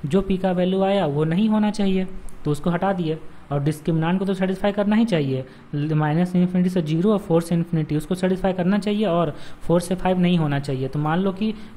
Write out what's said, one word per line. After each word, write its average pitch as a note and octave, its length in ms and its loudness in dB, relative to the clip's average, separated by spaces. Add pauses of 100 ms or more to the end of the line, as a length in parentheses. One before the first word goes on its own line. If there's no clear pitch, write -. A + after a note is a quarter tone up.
जो F3 160 2
पी F#3+ 140 0
का F#3 160 0
value F3+ 300 2
आया F#3+ 240 2
वो D3 180 0
नहीं F3 240 2
होना G#3+ 220 2
चाहिए F#3+ 360 0 (380)
तो D3+ 60 0
उसको D3 200 0
हटा F#3 220 0
दिए, D#3+ 260 -2 (340)
और C#3+ 100 -2
डिस्क्रिमिनेंट D#3+ 560 0
को G3 60 -2
तो F#3+ 100 0
satisfy F#3+ 380 0
करना G#3 240 2
ही A#3 80 4
चाहिए। C#3 400 0 (300)
ल-, D3+ 200 0
माइनस D#3 420 2
infinity F3+ 340 2
से F3+ 120 0
ज़ीरो D#3+ 300 2
और G3+ 60 2
फ़ोर E3+ 240 2
से F3 120 -2
infinity, E3 420 0
उसको D3+ 180 -2
satisfy F#3 380 0
करना F#3 260 0
चाहिए G#3 260 -2
और E3+ 320 0 (260)
फ़ोर E3+ 180 2
से F3 140 -2
फ़ाइव F#3 240 0
नहीं F3+ 200 4
होना D3 200 0
चाहिए। C3+ 300 -4
तो D3 100 -4
मान D3+ 200 0
लो F#3+ 140 0
कि G#3+ 220 -2 (220)